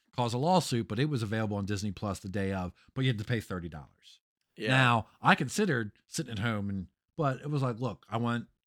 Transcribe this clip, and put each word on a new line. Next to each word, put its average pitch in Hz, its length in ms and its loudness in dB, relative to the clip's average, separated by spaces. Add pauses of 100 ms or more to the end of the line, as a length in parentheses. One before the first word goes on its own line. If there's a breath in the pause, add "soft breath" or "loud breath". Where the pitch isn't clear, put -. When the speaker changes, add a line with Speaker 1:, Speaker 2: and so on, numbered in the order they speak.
(140 soft breath)
Speaker 1:
caused 120 220 0
a - 20 0
lawsuit, 139 520 2
but 107 100 -2
it 151 80 2
was 131 160 0
available 107 320 0
on 101 100 -2
Disney 101 280 -2
Plus 98 260 -4
the 101 80 -12
day 98 240 0
of, 92 220 -2 (200 soft breath)
but 135 120 0
you - 20 4
had 117 120 2
to 107 40 -4
pay 113 160 0
thirty 87 300 -6
dollars. - 500 -18 (380)
Speaker 2:
Yeah. 107 140 -4
Speaker 1:
Now, 123 360 4 (140 soft breath)
I 175 140 6
considered 131 580 0 (160)
sitting 123 240 -6
at 101 60 -6
home, 104 300 0
and, 98 180 -4 (300)
but 135 240 0
it 147 80 -8
was 147 140 0
like, 117 160 -2
"Look, 120 300 -4
I 117 80 -2
want, 117 300 0 (240)